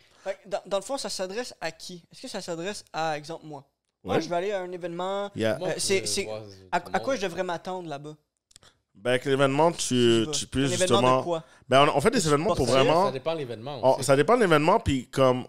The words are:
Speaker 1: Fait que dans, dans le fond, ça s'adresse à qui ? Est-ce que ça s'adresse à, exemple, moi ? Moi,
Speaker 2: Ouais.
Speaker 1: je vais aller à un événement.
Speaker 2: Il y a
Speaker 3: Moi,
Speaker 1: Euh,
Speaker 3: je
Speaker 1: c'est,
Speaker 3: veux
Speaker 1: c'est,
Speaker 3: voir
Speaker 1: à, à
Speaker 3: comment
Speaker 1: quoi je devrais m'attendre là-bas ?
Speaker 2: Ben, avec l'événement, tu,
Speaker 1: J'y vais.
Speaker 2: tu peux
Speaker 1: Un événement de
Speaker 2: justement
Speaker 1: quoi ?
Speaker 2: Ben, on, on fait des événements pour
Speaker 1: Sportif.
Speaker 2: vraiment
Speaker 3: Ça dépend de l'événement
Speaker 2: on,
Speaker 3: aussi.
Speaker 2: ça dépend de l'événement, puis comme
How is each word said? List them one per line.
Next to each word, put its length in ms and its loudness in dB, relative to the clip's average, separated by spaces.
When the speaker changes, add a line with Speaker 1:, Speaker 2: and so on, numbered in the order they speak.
Speaker 1:
Fait 180 -8
que 60 -20
dans, 180 -6
dans 120 -4
le 60 -6
fond, 140 -6
ça 120 -8
s'adresse 500 -8
à 120 -8
qui ? 420 -18
Est-ce 80 -20
que 80 -14
ça 100 -10
s'adresse 540 -8
à, 240 -4
exemple, 280 -14
moi ? 200 -16
Moi, 120 -2
Speaker 2:
Ouais. 60 2
Speaker 1:
je 80 -10
vais 80 -2
aller 160 -4
à 80 -4
un 100 -10
événement. 640 -6
Speaker 2:
Il 60 -6
y 40 0
a 120 -2
Speaker 3:
Moi, 120 -6
Speaker 1:
Euh, 40 -4
Speaker 3:
je 60 -8
Speaker 1:
c'est, 220 0
Speaker 3:
veux 40 -10
Speaker 1:
c'est, 180 -4
Speaker 3:
voir 200 -10
Speaker 1:
à, 60 -2
à 20 -2
Speaker 3:
comment 200 -4
Speaker 1:
quoi 180 -2
je 60 -8
devrais 200 -6
m'attendre 460 -8
là-bas ? 260 -12
Speaker 2:
Ben, 160 -2
avec 120 2
l'événement, 480 4
tu, 240 -4
Speaker 1:
J'y 300 6
vais. 60 -8
Speaker 2:
tu 160 -6
peux 180 -4
Speaker 1:
Un 60 0
événement 40 -2
de 20 -4
Speaker 2:
justement 180 4
Speaker 1:
quoi ? 200 -4
Speaker 2:
Ben, 180 8
on, 100 2
on 40 2
fait 100 2
des 160 0
événements 260 2
pour 140 0
Speaker 1:
Sportif. 60 2
Speaker 2:
vraiment 200 4
Speaker 3:
Ça 80 -2
dépend 200 -6
de 60 -6
l'événement 420 -10
Speaker 2:
on, 140 6
Speaker 3:
aussi. 80 -4
Speaker 2:
ça 140 4
dépend 180 4
de 60 2
l'événement, 400 4
puis 260 -2
comme 420 2